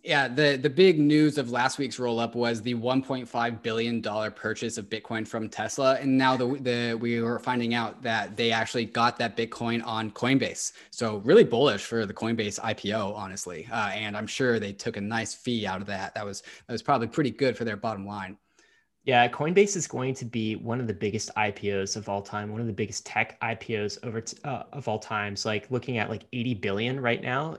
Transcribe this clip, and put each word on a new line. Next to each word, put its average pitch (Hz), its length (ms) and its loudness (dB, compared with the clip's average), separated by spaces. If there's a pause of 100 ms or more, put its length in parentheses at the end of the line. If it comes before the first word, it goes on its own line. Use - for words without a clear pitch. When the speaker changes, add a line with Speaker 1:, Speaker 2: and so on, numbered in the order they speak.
Speaker 1:
Yeah, 147 240 2
the, 139 300 4
the 139 120 2
big 170 300 8
news 151 380 6
of 120 140 -2
last 123 260 0
week's 127 220 -4
roll-up 117 340 0
was 117 280 0
the 123 120 -2
one 127 300 0
point 127 260 -6
five 117 320 -2
billion 117 400 0
dollar 107 300 -2
purchase 110 480 -4
of 101 100 -12
Bitcoin 110 380 -4
from 110 200 -4
Tesla. 131 540 2
And 135 160 4
now 131 180 6
the, 123 120 0
the, 120 520 0
we 117 220 0
were 117 160 0
finding 117 380 0
out 113 260 -2
that 107 340 -2
they 117 160 2
actually 113 340 0
got 120 340 2
that 117 180 0
Bitcoin 117 480 -2
on 110 240 -4
Coinbase. 120 640 0 (160)
So 110 280 -4
really 160 260 8
bullish 117 420 4
for 113 220 0
the 98 80 -8
Coinbase 113 480 -2
I 110 100 -2
P 101 200 -4
O, 104 200 -2
honestly. 92 580 -10
Uh, 107 220 -2
and 104 240 -6
I'm 107 100 -6
sure 120 320 2
they 101 140 -6
took 110 240 -8
a 101 40 -6
nice 113 340 -4
fee 113 320 -4
out 95 140 -4
of 98 60 -8
that. 98 280 -6
That 107 100 -4
was, 98 160 -8 (240)
that 120 80 -8
was 113 80 -6
probably 120 260 2
pretty 135 240 0
good 127 240 2
for 120 80 -6
their 107 140 -2
bottom 101 300 -6
line. 98 300 -10 (680)
Speaker 2:
Yeah, 120 240 6
Coinbase 180 480 4
is 165 120 -4
going 127 260 -2
to 123 120 -6
be 110 300 -2
one 117 240 -4
of 123 60 -2
the 110 80 -2
biggest 104 420 -4
I 107 140 2
P 101 240 -4
Os 98 220 -2
of 107 120 -8
all 101 140 -2
time, 104 300 -8
one 113 100 -6
of 117 60 -2
the 107 60 -4
biggest 104 300 -6
tech - 380 -2
I 117 140 -2
P 113 240 -6
Os 104 240 -4
over 113 180 -6
t-, - 220 -12
uh, 123 200 -6 (100)
of 143 140 -8
all 107 120 -2
times, 104 440 -4
like, 107 280 -2
looking 123 260 -2
at, 107 100 0
like, 107 260 -8
eighty 123 200 -2
billion 110 460 0
right 120 220 0
now, 131 380 -4